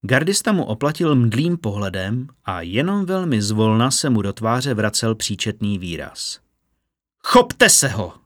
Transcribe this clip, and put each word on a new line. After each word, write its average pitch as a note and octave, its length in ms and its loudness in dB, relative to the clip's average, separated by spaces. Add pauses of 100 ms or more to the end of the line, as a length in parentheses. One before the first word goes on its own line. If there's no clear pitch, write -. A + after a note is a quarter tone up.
Gardista D#3+ 500 0
mu F#3 120 2
oplatil D3+ 520 0
mdlým B2+ 420 2
pohledem G2+ 680 -4 (180)
a F2+ 160 -6
jenom D3 440 -2
velmi F3 360 -2
zvolna A2 500 2
se - 180 -2
mu A#2 120 2
do G2 120 -4
tváře B2 400 -2
vracel G#2+ 420 0
příčetný G#2 600 -4
výraz. E2+ 640 -10 (840)
Chopte B3 460 4
se - 180 4
ho! G2 260 -4 (120)